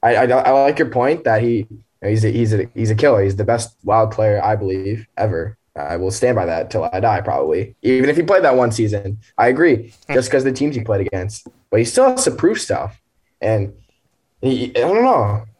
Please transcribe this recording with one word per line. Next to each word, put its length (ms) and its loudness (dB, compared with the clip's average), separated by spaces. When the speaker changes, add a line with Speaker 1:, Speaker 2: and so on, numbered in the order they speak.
Speaker 1:
I, 140 2
I, 80 4
I 260 2
like 280 4
your 120 0
point 340 0
that 160 2
he, 260 -2
he's 180 0
a, 60 2
he's 240 0
a, 220 0
he's 160 -2
a 40 2
killer. 300 4
He's 120 -2
the 80 -2
best 380 -4
Wild 280 2
player, 340 0
I 120 0
believe, 500 -6
ever. 400 -4
I 220 -8
will 140 -4
stand 260 0
by 80 0
that 260 -4
till 140 -2
I 160 -4
die, 220 0
probably. 580 -2
Even 300 2
if 80 0
he 40 0
played 220 2
that 120 4
one 160 2
season, 460 -4
I 100 4
agree, 460 2
Speaker 2:
Hmm. 60 -8
Speaker 1:
just 180 0
'cause 140 2
the 80 0
teams 240 -4
he 60 -4
played 240 -2
against. 420 -8
But 80 2
he 80 2
still 240 4
has 140 -2
to 60 2
prove 300 0
stuff. 400 -6
And 320 -2
he, 340 -2
I 40 0
don't 220 2
know. 440 2